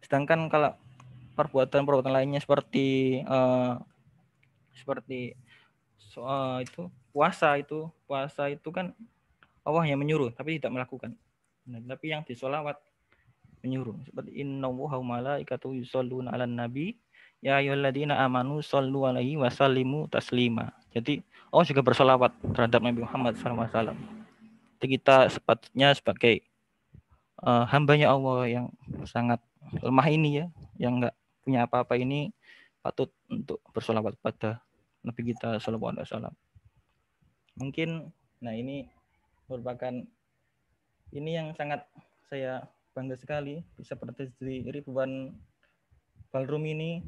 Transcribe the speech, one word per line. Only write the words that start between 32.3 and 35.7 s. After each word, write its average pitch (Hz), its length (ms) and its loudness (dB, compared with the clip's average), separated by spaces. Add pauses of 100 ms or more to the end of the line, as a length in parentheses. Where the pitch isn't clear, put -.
patut - 240 -4 (240)
untuk - 400 -8
bersolawat 110 480 -2
pada - 400 -6 (480)
Nabi 120 240 -6
kita 117 320 -4
sallallahu 113 320 -6